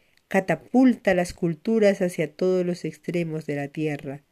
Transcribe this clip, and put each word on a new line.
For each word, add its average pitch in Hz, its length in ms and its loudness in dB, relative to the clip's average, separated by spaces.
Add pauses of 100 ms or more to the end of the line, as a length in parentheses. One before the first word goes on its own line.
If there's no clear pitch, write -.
(280)
catapulta 196 840 2
las 175 200 -2
culturas 196 680 0
hacia 175 300 -2
todos 185 320 0
los 175 200 -4
extremos 160 640 -6
de 147 100 -4
la 143 120 -6
tierra. 147 640 -6